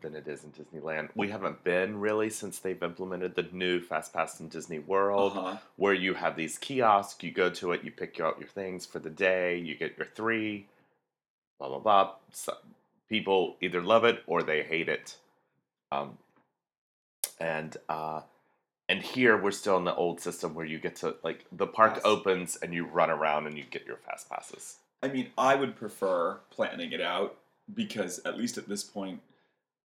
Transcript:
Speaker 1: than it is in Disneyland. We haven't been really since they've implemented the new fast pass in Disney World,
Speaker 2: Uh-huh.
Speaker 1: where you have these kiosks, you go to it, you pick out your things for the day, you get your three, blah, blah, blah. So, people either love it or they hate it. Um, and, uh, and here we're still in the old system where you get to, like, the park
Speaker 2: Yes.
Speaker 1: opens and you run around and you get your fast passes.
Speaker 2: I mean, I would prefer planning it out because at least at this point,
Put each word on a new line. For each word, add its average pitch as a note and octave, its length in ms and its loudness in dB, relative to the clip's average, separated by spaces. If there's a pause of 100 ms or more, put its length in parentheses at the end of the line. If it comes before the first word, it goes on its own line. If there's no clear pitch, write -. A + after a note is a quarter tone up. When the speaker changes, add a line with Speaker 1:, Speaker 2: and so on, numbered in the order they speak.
Speaker 1:
than D#2 140 -10
it D2 120 -10
is D2 180 -8
in D2+ 60 -16
Disneyland. D#2 640 -8
We G2+ 140 -2
haven't F#2+ 360 -4
been F#2+ 340 2
really G#2+ 300 0
since G2+ 300 -8
they've F#2 220 -4
implemented F2+ 540 -6
the F2+ 160 0
new F2+ 300 0
fast D#2 320 -4
pass E2 260 -2
in D#2+ 80 -12
Disney D#2+ 320 -8
World, G2 560 2
Speaker 2:
Uh-huh. F#2 220 -4 (180)
Speaker 1:
where G2 180 4
you F#2 200 2
have D#2+ 240 0
these D#2+ 200 -4
kiosks, A2 640 2
you E2 80 -8
go F2+ 180 2
to F2 240 -2
it, E2+ 100 -2
you D#2 80 -10
pick - 300 -10
out D#2+ 180 0
your D2 100 -14
things F#2 360 -8
for - 140 -10
the E2 100 -8
day, F2+ 480 2
you D#2+ 180 -6
get - 220 -6
your D#2+ 100 -6
three, G#2+ 600 -2 (920)
blah, C#2 120 -8
blah, C#2 100 -6
blah. G2 360 6 (160)
So, - 260 -8 (500)
people F#2+ 540 2
either F2 200 0
love A2 220 6
it A2+ 240 4
or E2+ 160 2
they D#2 200 0
hate D#2+ 260 -2
it. - 260 -4 (800)
Um, C#2+ 240 -4 (1200)
and, D#2 380 -4 (100)
uh, D#2 360 -4 (640)
and G2 120 0
here A2+ 400 6
we're G2+ 100 4
still G2+ 260 4
in F2 80 2
the F2 100 2
old F2 240 0
system E2+ 340 -6
where E2 120 -6
you D#2 140 -6
get - 180 -6
to, D#2 260 -4
like, D#2 260 -4
the F#2 180 -2
park A2 280 6
Speaker 2:
Yes. - 80 -4
Speaker 1:
opens F#2 540 2
and E2+ 160 -6
you E2+ 120 -2
run D#2+ 240 4
around D2+ 380 2
and D2+ 100 -8
you C#2 60 -10
get - 220 -12
your - 100 -10
fast - 340 -14
passes. - 500 -12 (220)
Speaker 2:
I C3 80 -2
mean, C3 280 -4
I C3+ 180 6
would C3+ 200 0
prefer F#2+ 640 0 (100)
planning E2+ 420 -4
it F2 100 -4
out F2 360 -2 (360)
because G#3 520 -4
at - 100 -2
least A#3 220 -4
at - 100 -8
this G3+ 160 -6
point, - 380 -10 (640)